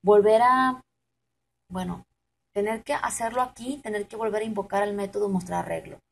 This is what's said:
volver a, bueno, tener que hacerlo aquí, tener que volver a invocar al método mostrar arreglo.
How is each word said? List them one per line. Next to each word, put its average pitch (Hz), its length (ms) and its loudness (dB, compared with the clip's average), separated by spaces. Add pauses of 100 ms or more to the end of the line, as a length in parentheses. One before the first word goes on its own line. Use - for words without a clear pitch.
volver 208 400 6
a, 254 420 2 (840)
bueno, 180 360 -8 (480)
tener 214 300 -2
que 285 100 -4
hacerlo 233 480 -4
aquí, 254 420 -6
tener 208 240 -6
que - 80 -16
volver 214 260 -4
a 220 40 -4
invocar 196 380 -4
al 208 100 -2
método 202 360 -4
mostrar 175 360 -4
arreglo. 160 340 -10 (120)